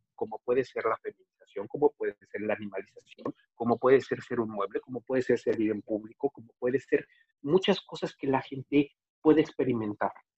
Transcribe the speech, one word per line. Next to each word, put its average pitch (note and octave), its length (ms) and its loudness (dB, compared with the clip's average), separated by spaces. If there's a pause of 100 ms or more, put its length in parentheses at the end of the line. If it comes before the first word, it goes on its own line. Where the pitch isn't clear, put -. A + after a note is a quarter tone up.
(140)
como A2 300 -8
puede B2 200 0
ser - 200 -6
la A2 140 0
feminización, - 680 -14
como C#3+ 280 2
puede G#2+ 200 -4 (140)
ser G#2 120 -8
la G#2+ 120 -2
animalización, - 800 -12 (200)
como A#2+ 240 0
puede C3 220 6
ser A#2+ 220 -6
ser A#2+ 180 -4
un A2 100 -4
mueble, G2+ 300 -6
como B2+ 200 -12
puede C3 220 -2
ser A#2+ 160 2
salir A2 320 0
en G2+ 120 -4
público, A2 480 -6
como A2+ 180 -14 (100)
puede B2+ 220 0
ser C#3+ 260 -2 (340)
muchas F#3 400 2
cosas - 340 -10
que - 120 -8
la C3+ 140 2
gente C#3+ 520 0 (280)
puede D#3 200 6
experimentar, A2+ 720 -2 (260)